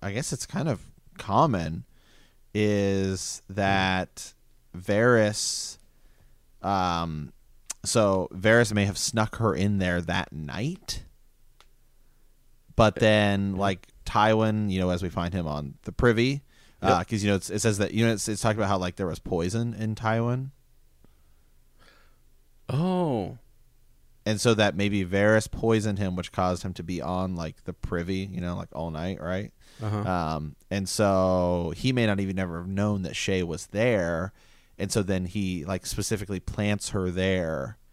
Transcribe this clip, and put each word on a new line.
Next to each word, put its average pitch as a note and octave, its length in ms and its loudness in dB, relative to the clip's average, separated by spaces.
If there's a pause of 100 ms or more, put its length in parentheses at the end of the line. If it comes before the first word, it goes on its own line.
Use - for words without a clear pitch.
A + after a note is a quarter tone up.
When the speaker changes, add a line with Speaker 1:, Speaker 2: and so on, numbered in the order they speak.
Speaker 1:
I G2 100 -6
guess B2 200 -6
it's - 140 -6
kind - 220 -4
of A2 120 -2 (380)
common, G2 640 0 (720)
is G2 960 0
that F#2+ 800 0 (440)
Varys, G#2+ 1000 2 (840)
um, E2+ 720 0 (520)
so G2 480 4
Varys G#2+ 400 4
may G#2 120 4
have G2 120 0
snuck - 400 -2
her A2 180 2
in G2 240 2
there F2+ 240 2
that F2 300 -4
night, D#2 720 -8 (1700)
but A2 200 6
then, G2+ 580 4
Speaker 2:
Yeah. F#2 60 -4
Speaker 1:
like, G2 280 -2 (160)
Tywin, A2 640 2
you F#2 80 0
know, F#2 120 2
as F2+ 120 -2
we F2+ 60 -2
find E2+ 260 -4
him F2 120 -2
on D2 360 -6
the F2 100 -10
privy, B2 500 2 (380)
uh, F#2+ 180 4
Speaker 2:
Yep. F2+ 100 -4
Speaker 1:
'cause, G#2 160 -2
you G#2 60 2
know, G2 60 4
it's, - 140 -6
it G2+ 80 -4
says G#2+ 200 2
that, G2+ 140 -2
you A2+ 140 2
know, A#2 60 4
it's, G#2 160 -4
it's G#2+ 120 -4
talked G#2+ 160 0
about G#2 120 0
how, G2 100 2
like, F2+ 180 -4
there G2 100 -4
was E2 120 -4
poison F#2 560 -2
in A2 200 -4
Tywin. A#2+ 560 -2 (2250)
Speaker 2:
Oh. D3 680 0 (840)
Speaker 1:
And G#2+ 160 0
so A#2+ 140 6
that G#2 200 4
maybe G2+ 300 0
Varys G2+ 460 4
poisoned A2 480 0
him, F#2+ 180 -2
which F2+ 160 -6
caused F2+ 320 0
him F#2 100 -6
to F2+ 80 -10
be F2 180 -6
on, F2+ 360 -4
like, D#2+ 280 -8
the F#2 80 -8
privy, F#2+ 600 -4
you F2+ 80 -8
know, F2 160 -4
like, E2+ 160 -10
all E2 180 -6
night, E2 320 -6
right? F#2 300 -6 (280)
Speaker 2:
Uh-huh. G#2+ 220 -4
Speaker 1:
Um, D#2+ 540 -2 (140)
and G2 180 -4
so F#2 880 2
he C3 160 0
may B2 140 2
not G2+ 120 2
even F#2+ 200 -2
ever F2 200 -4
have F2 100 -10
known G2+ 340 0
that E2+ 120 -6
Shay F#2+ 300 0
was E2+ 240 -8
there. G2 640 0 (460)
And G2 120 -4
so A2 120 2
then F#2 240 0
he, F2+ 380 -4
like, F#2 220 -6
specifically G2+ 540 -4
plants G#2 480 -2
her F#2 220 -2
there F2 680 -2 (140)